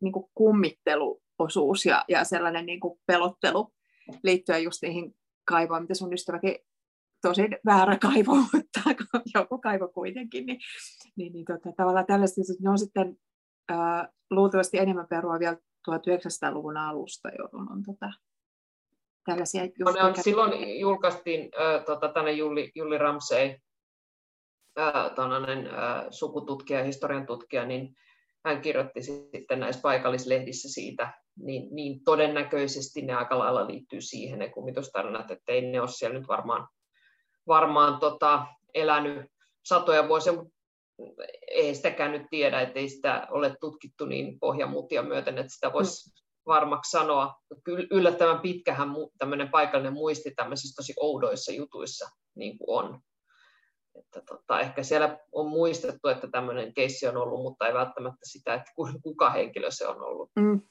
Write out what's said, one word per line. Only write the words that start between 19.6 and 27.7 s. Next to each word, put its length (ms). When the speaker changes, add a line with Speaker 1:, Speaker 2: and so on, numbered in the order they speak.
Speaker 2:
No, 280
ne 100
on, 60
Speaker 1:
juttuja. 160
Speaker 2:
silloin 580
julkaistiin, 680
ää, 220
tota, 280
tänne 240
Julli, 420
Julli 240
Ramsey, 580
ää, 400
tällainen, 500
ää, 440
sukututkija, 720
historian 420
tutkija, 400
niin 300